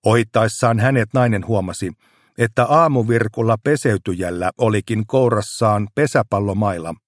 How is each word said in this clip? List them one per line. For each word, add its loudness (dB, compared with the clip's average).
Ohittaessaan 2
hänet 2
nainen 0
huomasi, -4
että 2
aamuvirkulla 2
peseytyjällä -2
olikin 0
kourassaan 0
pesäpallomaila -2